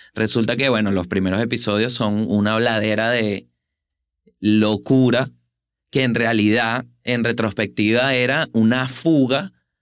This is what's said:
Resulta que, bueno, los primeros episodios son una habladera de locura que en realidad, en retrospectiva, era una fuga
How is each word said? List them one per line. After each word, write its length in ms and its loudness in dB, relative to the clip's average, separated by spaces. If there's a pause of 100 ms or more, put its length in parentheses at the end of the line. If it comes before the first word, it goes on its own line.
(140)
Resulta 440 0
que, 100 0
bueno, 240 0
los 160 -2
primeros 340 0
episodios 520 -2
son 360 -2
una 260 0
habladera 560 0
de 360 -2 (920)
locura 920 2 (580)
que 140 -2
en 120 0
realidad, 680 0 (180)
en 200 -2
retrospectiva, 920 0
era 380 -2
una 340 2
fuga 640 0 (300)